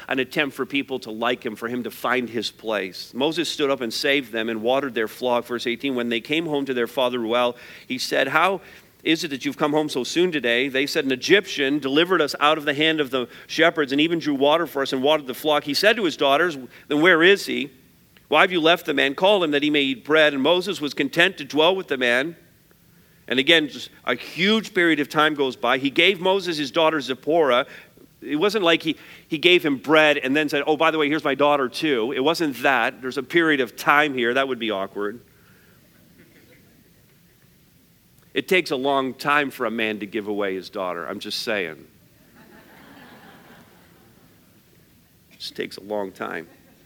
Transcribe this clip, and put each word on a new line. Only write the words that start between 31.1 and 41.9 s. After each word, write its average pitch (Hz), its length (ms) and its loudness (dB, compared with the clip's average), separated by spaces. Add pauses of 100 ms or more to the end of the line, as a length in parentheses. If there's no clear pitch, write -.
my 139 120 0
daughter 143 340 2
too." 131 420 -2
It 127 100 -4
wasn't 151 420 0
that. 131 360 2
There's 127 200 -6
a 131 40 -6
period 160 360 2
of 120 160 -2
time 147 400 2
here. 120 180 0
That 135 140 0
would 127 100 -4
be 110 140 -4
awkward. 101 480 -6 (3250)
It - 140 -4
takes 180 240 0
a 143 40 -2
long 131 380 0
time 143 380 0
for 123 160 -4
a 110 40 -2
man 110 280 -4
to 104 80 -8
give 101 200 -6
away 101 280 -2
his 90 160 -10
daughter. 87 340 -6
I'm 98 140 -10
just - 240 -10
saying. 85 420 -6 (3500)